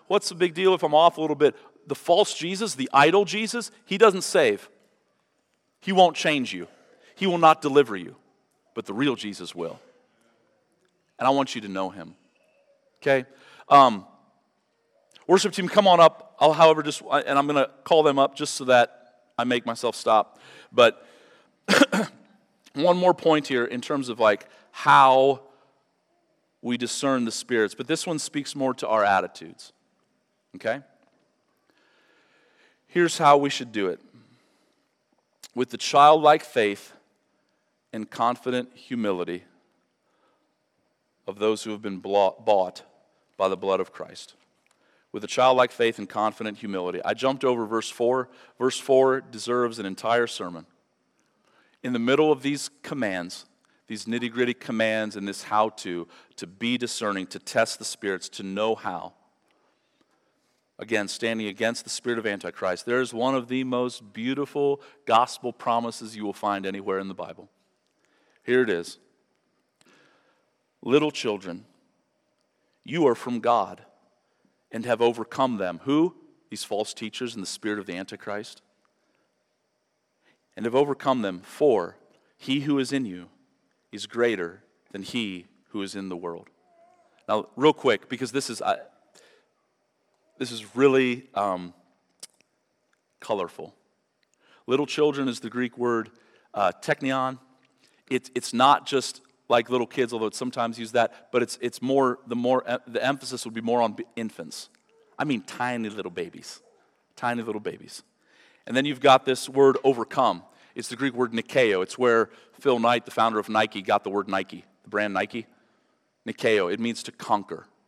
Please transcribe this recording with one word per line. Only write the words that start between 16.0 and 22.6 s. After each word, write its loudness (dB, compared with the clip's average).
I'll, 6
however, 6
just, -6
and 0
I'm 2
gonna 0
call 6
them 4
up 2
just -6
so -10
that 2
I -2
make -2
myself -4
stop. 2
But 4
<clears throat> 0